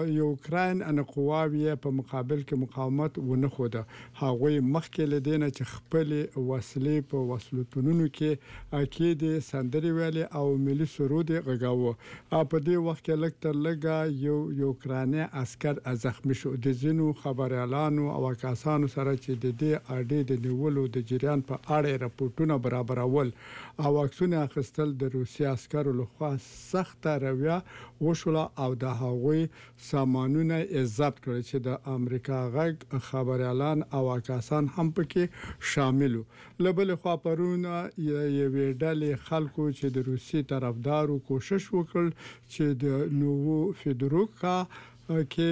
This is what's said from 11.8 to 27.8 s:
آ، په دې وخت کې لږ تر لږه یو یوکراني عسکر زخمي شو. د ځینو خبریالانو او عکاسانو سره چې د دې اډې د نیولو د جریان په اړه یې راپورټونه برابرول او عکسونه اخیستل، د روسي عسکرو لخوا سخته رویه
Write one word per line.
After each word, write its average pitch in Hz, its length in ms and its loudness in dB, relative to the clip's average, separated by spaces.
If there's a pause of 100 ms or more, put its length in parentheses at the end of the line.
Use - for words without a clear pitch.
آ، 160 40 6 (120)
په 160 140 2
دې 175 100 4 (100)
وخت 160 180 -2
کې 160 180 2
لږ 160 100 0 (120)
تر 156 100 2 (120)
لږه 160 300 0 (300)
یو 147 120 2 (240)
یوکراني 131 600 0 (200)
عسکر 143 320 -2 (300)
زخمي 131 360 0
شو. 131 160 -4
د 120 100 -2 (140)
ځینو 156 320 2 (100)
خبریالانو 135 840 0 (120)
او 135 60 0 (100)
عکاسانو 143 540 0 (100)
سره 139 200 0
چې 131 160 -6 (120)
د - 20 0 (140)
دې 151 120 4 (240)
اډې 127 240 0 (100)
د - 20 4 (140)
نیولو 135 400 2 (100)
د 123 160 -2
جریان 139 280 2 (100)
په 139 60 -2 (180)
اړه 151 180 4
یې 135 120 0
راپورټونه 135 500 0 (100)
برابرول 123 640 2 (560)
او 143 80 4 (120)
عکسونه 175 320 0 (120)
اخیستل، 151 400 -2 (160)
د 131 140 -2
روسي 127 260 -2 (100)
عسکرو 139 460 -2
لخوا 139 320 -4 (160)
سخته - 640 -4 (160)
رویه 143 300 2 (420)